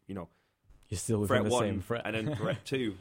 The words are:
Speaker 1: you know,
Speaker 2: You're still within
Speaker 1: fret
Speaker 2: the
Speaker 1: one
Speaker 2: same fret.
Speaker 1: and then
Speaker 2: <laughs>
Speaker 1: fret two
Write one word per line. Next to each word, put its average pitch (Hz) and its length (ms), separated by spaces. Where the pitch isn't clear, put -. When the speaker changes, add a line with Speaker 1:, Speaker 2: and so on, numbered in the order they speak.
Speaker 1:
you 98 60
know, 87 140
Speaker 2:
You're 98 100
still 110 220
within 104 160
Speaker 1:
fret 104 80
Speaker 2:
the 107 60
Speaker 1:
one 120 140
Speaker 2:
same 101 160
fret. 117 260
Speaker 1:
and 107 100
then 120 200
Speaker 2:
<laughs> 107 40
Speaker 1:
fret - 240
two 120 360